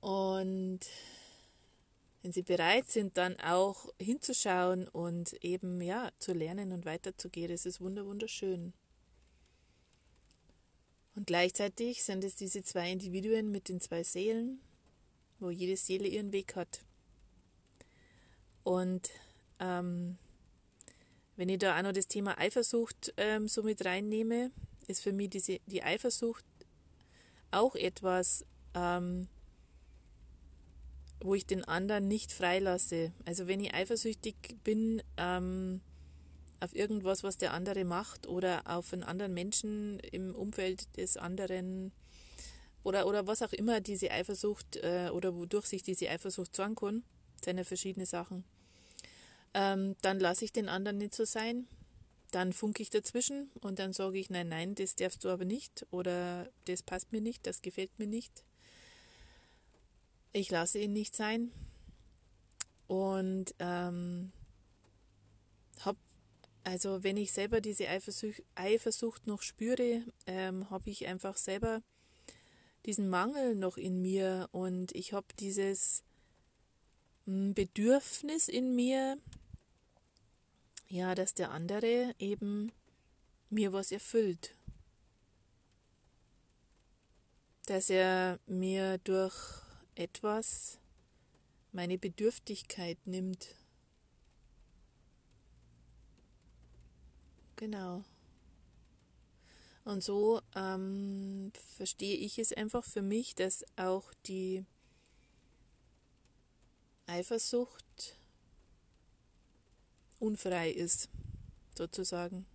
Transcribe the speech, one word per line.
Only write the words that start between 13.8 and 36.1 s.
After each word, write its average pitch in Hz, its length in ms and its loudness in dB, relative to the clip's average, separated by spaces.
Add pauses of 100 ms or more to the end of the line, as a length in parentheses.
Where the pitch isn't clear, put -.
Seelen, 226 560 0 (800)
wo 185 100 -4
jede 180 280 0
Seele 190 300 0
ihren 202 240 -2
Weg 196 240 -2
hat. - 260 -6 (1800)
Und, 185 460 0 (500)
ähm, 180 580 -2 (1200)
wenn 180 120 0
ich 190 100 2
da 185 180 4
auch 180 60 2
noch 196 100 0
das 196 140 4
Thema 202 300 0
Eifersucht, - 800 2
ähm, 214 320 2
so 220 160 2
mit 214 220 0
reinnehme, 220 680 2 (360)
ist 190 140 0
für 202 120 0
mich 196 160 0
diese, 190 360 0
die 196 180 -4
Eifersucht 233 600 2 (1080)
auch 220 240 4
etwas, 185 680 4 (300)
ähm, 180 540 0 (1900)
wo 196 160 2
ich 190 100 0
den 190 180 0
anderen 196 440 2
nicht 214 240 0
freilasse. 180 800 4 (140)
Also 175 220 -2
wenn 190 120 2
ich 202 140 -2
eifersüchtig 220 600 0 (280)
bin, 220 380 2 (160)
ähm, 185 640 -2 (800)